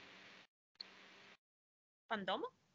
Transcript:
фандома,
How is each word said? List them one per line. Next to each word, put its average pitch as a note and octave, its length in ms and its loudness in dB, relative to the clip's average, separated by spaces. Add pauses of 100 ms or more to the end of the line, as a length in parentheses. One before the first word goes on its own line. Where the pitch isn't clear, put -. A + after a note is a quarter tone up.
(2000)
фандома, A3 400 6 (260)